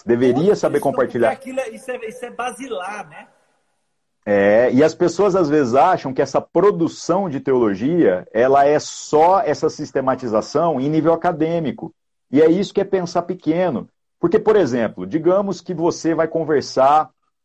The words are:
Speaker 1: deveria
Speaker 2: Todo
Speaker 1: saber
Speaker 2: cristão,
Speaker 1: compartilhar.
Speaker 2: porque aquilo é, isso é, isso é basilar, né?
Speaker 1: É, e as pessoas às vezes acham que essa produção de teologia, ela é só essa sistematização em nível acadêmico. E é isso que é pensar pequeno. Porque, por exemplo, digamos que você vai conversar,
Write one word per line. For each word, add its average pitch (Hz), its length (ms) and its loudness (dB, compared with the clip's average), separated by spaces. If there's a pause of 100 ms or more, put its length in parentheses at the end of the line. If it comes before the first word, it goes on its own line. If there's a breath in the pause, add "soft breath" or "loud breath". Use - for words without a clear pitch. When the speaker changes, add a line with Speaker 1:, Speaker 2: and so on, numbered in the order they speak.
Speaker 1:
deveria 123 440 2
Speaker 2:
Todo 208 80 4
Speaker 1:
saber 147 180 -2
Speaker 2:
cristão, 143 180 -2
Speaker 1:
compartilhar. 123 380 0
Speaker 2:
porque - 200 -10
aquilo 262 100 -8
é, 226 140 -8
isso 220 160 -16
é, 233 160 -10
isso 220 180 -14
é 240 60 -12
basilar, 208 800 -10
né? 180 200 -20 (1000)
Speaker 1:
É, 104 460 2
e 127 100 4
as 160 120 2
pessoas 180 420 0
às 170 140 0
vezes 143 240 0
acham 147 380 2
que 135 100 -2
essa 139 180 -2
produção 175 880 -2
de 139 100 -6
teologia, 123 920 0
ela 135 340 4
é 147 120 2
só 170 600 0
essa 147 280 -2
sistematização 131 1120 -2
em 135 80 -2
nível 156 240 2
acadêmico. 165 840 -4 (360)
E 135 100 4
é 160 100 6
isso 185 220 0
que - 80 0
é 196 40 2
pensar 180 380 -2
pequeno. 170 640 -2 (320)
Porque, 170 200 2
por 214 180 4
exemplo, 117 500 0
digamos 180 540 0
que - 140 -8
você 160 400 -2
vai 160 120 0
conversar, 147 840 2 (340)